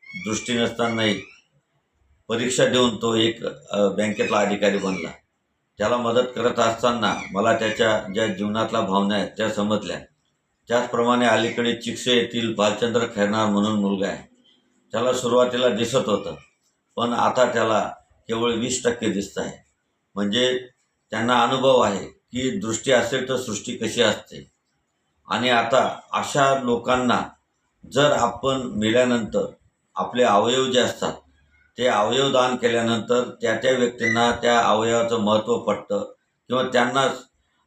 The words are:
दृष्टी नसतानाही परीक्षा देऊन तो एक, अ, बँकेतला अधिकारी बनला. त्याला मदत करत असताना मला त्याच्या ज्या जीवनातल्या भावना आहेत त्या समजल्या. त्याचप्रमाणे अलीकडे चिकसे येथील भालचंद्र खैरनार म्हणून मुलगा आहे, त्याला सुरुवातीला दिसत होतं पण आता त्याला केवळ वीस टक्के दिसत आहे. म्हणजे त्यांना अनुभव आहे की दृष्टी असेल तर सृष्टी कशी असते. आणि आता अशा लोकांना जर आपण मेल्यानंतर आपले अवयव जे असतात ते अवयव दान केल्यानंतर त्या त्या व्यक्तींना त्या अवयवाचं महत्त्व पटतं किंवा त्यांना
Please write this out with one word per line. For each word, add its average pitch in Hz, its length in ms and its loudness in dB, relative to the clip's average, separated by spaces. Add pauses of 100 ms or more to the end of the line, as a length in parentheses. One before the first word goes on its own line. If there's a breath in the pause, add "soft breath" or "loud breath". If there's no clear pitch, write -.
(140)
दृष्टी 107 380 -6
नसतानाही 110 680 0 (1080)
परीक्षा 123 380 0
देऊन 120 300 2
तो 113 180 -2
एक, 113 300 0 (260)
अ, 101 180 2
बँकेतला 107 500 -2
अधिकारी 101 400 2
बनला. 92 300 -4 (680)
त्याला 110 180 0
मदत 120 300 0 (100)
करत 113 220 0
असताना 113 560 0 (180)
मला 107 260 2
त्याच्या 110 560 0
ज्या 110 120 0
जीवनातल्या 104 540 -2
भावना 98 340 0
आहेत 95 220 -2
त्या 110 140 -2
समजल्या. 101 480 -2 (680)
त्याचप्रमाणे 120 580 2
अलीकडे 117 480 0
चिकसे 117 420 -2
येथील 117 380 -2
भालचंद्र 107 460 0
खैरनार 107 460 0
म्हणून 104 340 0
मुलगा 98 260 0
आहे, 85 220 -8 (640)
त्याला 120 200 0
सुरुवातीला 123 560 2
दिसत 113 280 0
होतं 98 380 0 (640)
पण 120 160 -2
आता 110 320 2
त्याला 110 480 0 (360)
केवळ 117 240 -2
वीस 117 320 -4
टक्के 117 260 0
दिसत 95 280 -6
आहे. - 260 -10 (500)
म्हणजे 123 520 0 (440)
त्यांना 120 320 2
अनुभव 127 380 4
आहे 101 260 0
की 123 520 -6
दृष्टी 113 340 -2
असेल 127 360 0
तर 131 80 -2
सृष्टी 110 400 -8
कशी 113 260 -2
असते. - 480 -2 (800)
आणि 120 220 -2
आता 117 500 2 (120)
अशा 135 500 0
लोकांना 120 600 0 (720)
जर 139 200 4
आपण 123 500 0
मेल्यानंतर 110 840 0 (480)
आपले 120 280 -2
अवयव 120 440 4
जे 120 140 2
असतात 110 320 -2 (640)
ते 123 80 0
अवयव 123 460 2
दान 127 240 2
केल्यानंतर 117 760 0 (120)
त्या 110 140 0
त्या 131 160 0
व्यक्तींना 117 600 2
त्या 117 280 2
अवयवाचं 117 600 2
महत्त्व 107 380 2
पटतं 101 540 -4 (360)
किंवा 127 140 0
त्यांना 127 440 2 (600)